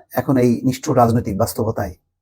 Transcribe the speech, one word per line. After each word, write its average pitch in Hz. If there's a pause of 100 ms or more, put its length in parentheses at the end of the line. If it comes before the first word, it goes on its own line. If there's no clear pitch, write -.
(120)
এখন 135
এই 123
নিষ্ঠুর 123
রাজনৈতিক 113
বাস্তবতায় 110 (260)